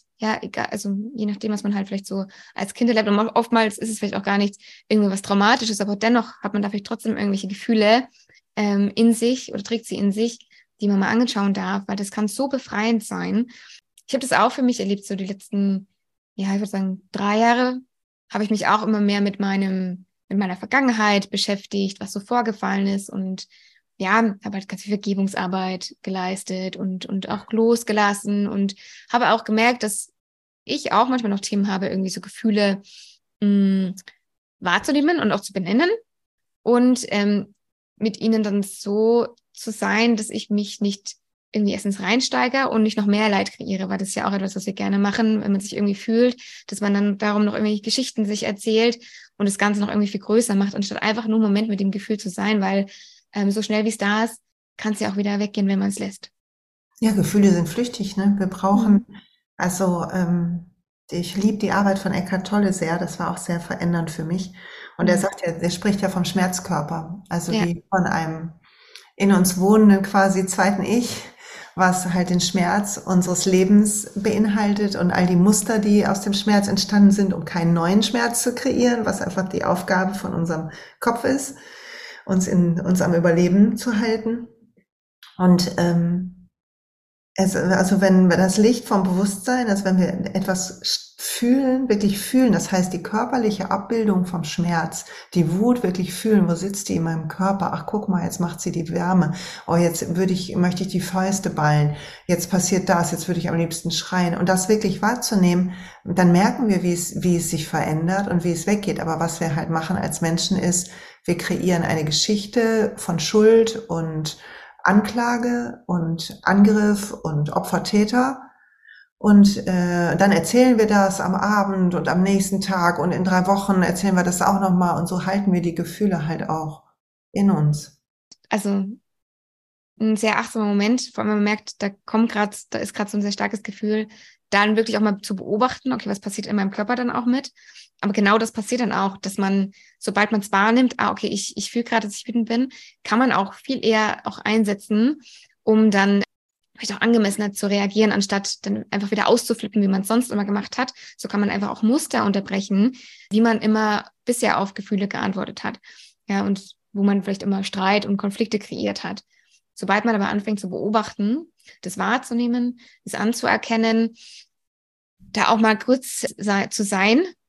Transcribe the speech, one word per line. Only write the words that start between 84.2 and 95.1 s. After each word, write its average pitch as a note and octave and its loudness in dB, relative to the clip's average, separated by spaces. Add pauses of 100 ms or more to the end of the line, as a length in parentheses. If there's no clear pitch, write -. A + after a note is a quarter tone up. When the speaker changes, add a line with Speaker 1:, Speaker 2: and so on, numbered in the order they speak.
Speaker 2:
Und, F3+ 4
ähm, F3 0 (1000)
es, F#3+ 0
also F#3 2
wenn F#3 6
das F3+ 4
Licht A3+ 4
vom G3 2
Bewusstsein, G3+ 0
also G3 0
wenn F#3+ 2
wir F3+ 4 (300)
etwas F#3+ -4
sch-, - -6
fühlen, C4 0
wirklich G3+ 2
fühlen, B3+ 4
das E3+ 0
heißt F#3 0
die E3+ -6
körperliche G#3+ -2
Abbildung G3 0
vom E3+ -4
Schmerz, E3+ -2 (260)